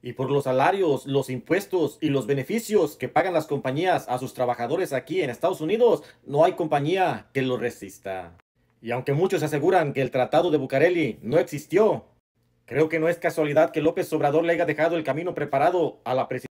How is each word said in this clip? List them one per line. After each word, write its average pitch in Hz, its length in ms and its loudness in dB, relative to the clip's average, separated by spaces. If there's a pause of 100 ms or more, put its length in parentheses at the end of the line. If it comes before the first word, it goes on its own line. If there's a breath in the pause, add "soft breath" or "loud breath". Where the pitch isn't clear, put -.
Y 123 120 -12
por 131 160 -4
los 143 140 0
salarios, 147 600 2
los 139 240 0
impuestos 160 720 -2
y 156 80 -2
los 135 180 0
beneficios 180 720 0
que 123 140 -6
pagan 175 240 0
las 156 120 0
compañías 143 600 -2
a 127 100 -2
sus 131 140 -8
trabajadores 127 640 -2
aquí 147 260 -4
en 147 80 0
Estados 160 320 -2
Unidos, 202 420 2 (220 loud breath)
no 143 180 2
hay 180 100 6
compañía 156 800 0
que 135 80 0
lo 127 160 0
resista. 95 800 -8 (420)
Y 117 120 -6
aunque 127 200 -2
muchos 175 300 0
aseguran 151 500 2
que 131 80 -4
el 131 100 -2
tratado 151 400 2
de 151 60 2
Bucareli 147 640 2
no 131 180 0
existió, 170 680 0 (580)
creo 156 240 0
que 160 100 -2
no 160 120 0
es 170 80 -2
casualidad 156 540 2
que 156 100 -2
López 170 320 0
Obrador 151 280 2
le 170 120 2
haya 170 100 0
dejado 165 320 0
el 160 80 -4
camino 156 300 -4
preparado 151 720 0
a 127 100 -2
la 127 140 -2
presidencia 127 280 -8